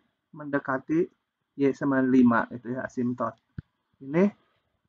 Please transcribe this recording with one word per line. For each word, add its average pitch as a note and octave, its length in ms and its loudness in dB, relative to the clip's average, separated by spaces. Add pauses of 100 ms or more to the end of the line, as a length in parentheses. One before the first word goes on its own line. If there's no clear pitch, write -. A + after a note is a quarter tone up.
(320)
mendekati C#3+ 800 -4 (480)
Y C#3 160 2
sama C3+ 320 0
lima, B2 480 4
itu B2 180 -10
ya, B2+ 140 -8
asimtot. B2 480 -4 (680)
Ini D#3+ 300 2 (600)